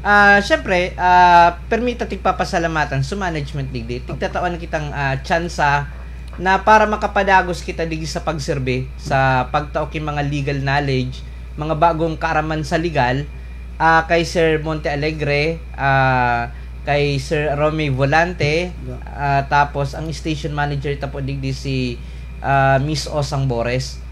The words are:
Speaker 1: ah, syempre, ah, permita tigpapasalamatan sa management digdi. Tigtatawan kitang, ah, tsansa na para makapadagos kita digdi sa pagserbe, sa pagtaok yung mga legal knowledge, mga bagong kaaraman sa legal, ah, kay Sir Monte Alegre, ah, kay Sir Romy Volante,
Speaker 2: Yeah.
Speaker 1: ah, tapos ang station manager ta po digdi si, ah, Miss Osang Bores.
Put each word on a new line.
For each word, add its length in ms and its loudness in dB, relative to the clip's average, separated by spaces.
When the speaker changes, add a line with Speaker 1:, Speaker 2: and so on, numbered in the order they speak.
Speaker 1:
ah, 380 8
syempre, 560 0
ah, 640 8
permita 380 -2
tigpapasalamatan 960 -2
sa 140 -4
management 540 -6
digdi. 320 -6
Tigtatawan 560 -4
kitang, 340 -6
ah, 280 -2
tsansa 720 0
na 240 2
para 260 6
makapadagos 760 2
kita 240 -6
digdi 220 -6
sa 160 -6
pagserbe, 640 -2
sa 520 2
pagtaok 440 -4
yung 160 -4
mga 160 -2
legal 340 -2
knowledge, 640 -2
mga 200 -4
bagong 400 2
kaaraman 480 -2
sa 140 -2
legal, 480 0
ah, 280 4
kay 200 2
Sir 360 2
Monte 280 -4
Alegre, 680 -2
ah, 760 2
kay 380 0
Sir 340 -2
Romy 380 0
Volante, 840 0
Speaker 2:
Yeah. 280 -12
Speaker 1:
ah, 340 0
tapos 480 0
ang 160 -6
station 480 -6
manager 400 -2
ta 160 -8
po 80 -8
digdi 320 -4
si, 480 -4
ah, 380 4
Miss 260 -2
Osang 400 -2
Bores. 560 -2